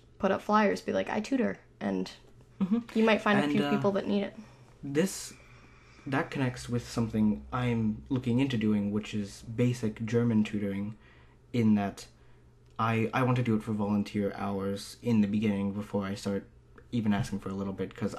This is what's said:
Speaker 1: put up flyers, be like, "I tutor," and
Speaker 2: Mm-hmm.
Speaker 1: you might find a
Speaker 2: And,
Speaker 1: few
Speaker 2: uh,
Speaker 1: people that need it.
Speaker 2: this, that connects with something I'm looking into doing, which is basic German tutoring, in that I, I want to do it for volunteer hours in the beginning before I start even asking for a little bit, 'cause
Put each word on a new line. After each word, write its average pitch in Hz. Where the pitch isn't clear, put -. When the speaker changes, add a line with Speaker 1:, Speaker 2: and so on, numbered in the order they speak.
Speaker 1:
put 190
up 196
flyers, 208
be -
like, 190
"I -
tutor," 214
and 98
Speaker 2:
Mm-hmm. 202
Speaker 1:
you 220
might 214
find 202
a 196
Speaker 2:
And, -
Speaker 1:
few 208
Speaker 2:
uh, -
Speaker 1:
people 202
that -
need 202
it. -
Speaker 2:
this, 147
that 135
connects 127
with 120
something 110
I'm 117
looking 123
into 135
doing, 107
which 104
is 104
basic 113
German 117
tutoring, 101
in 110
that 101
I, 113
I 131
want 123
to 123
do 113
it 107
for 113
volunteer 104
hours 98
in 117
the 101
beginning 101
before 101
I 98
start 98
even 107
asking 101
for -
a 95
little 98
bit, 92
'cause -